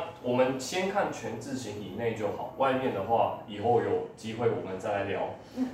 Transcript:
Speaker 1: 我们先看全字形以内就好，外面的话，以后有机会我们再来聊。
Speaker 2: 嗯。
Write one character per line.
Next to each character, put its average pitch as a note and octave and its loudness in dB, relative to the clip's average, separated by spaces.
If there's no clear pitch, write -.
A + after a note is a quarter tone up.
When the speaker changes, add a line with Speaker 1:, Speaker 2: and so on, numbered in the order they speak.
Speaker 1:
我 B2 2
们 C3 4
先 F#3+ 0
看 G3 2
全 A#2 -6
字 C3 -6
形 G#2 -6
以 G2 -8
内 A2+ 0
就 G#2 0
好， - -6
外 C3 4
面 B2+ 0
的 - -2
话， A2+ 2
以 G#2 -8
后 A2 6
有 F#2 0
机 A2 -8
会 A#2 2
我 F#2 0
们 F#2+ -6
再 G#2+ -2
来 G2+ 0
聊。 - -2
Speaker 2:
嗯。 B3+ 0